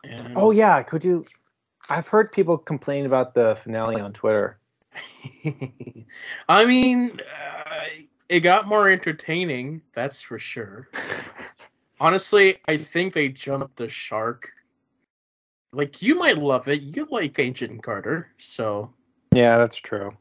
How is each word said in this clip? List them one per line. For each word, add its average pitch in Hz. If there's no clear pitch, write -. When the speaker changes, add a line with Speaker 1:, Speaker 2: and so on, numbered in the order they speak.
Speaker 1:
And 120
Speaker 2:
Oh, 214
yeah, 202
could 156
you, 175
I've 156
heard 214
people 170
complain 143
about 127
the 113
finale 113
on 101
Twitter. 107
Speaker 1:
<laughs> -
I 202
mean, 247
uh, 151
it 175
got 190
more 208
entertaining, 160
that's 131
for 110
sure. 107
Speaker 2:
<laughs> -
Speaker 1:
Honestly, 190
I 156
think 170
they 147
jumped 139
the 117
shark. -
Like, 143
you 262
might 302
love 135
it. 127
You 175
like 175
Agent 123
Carter, 120
so 104
Speaker 2:
Yeah, 120
that's 117
true. 101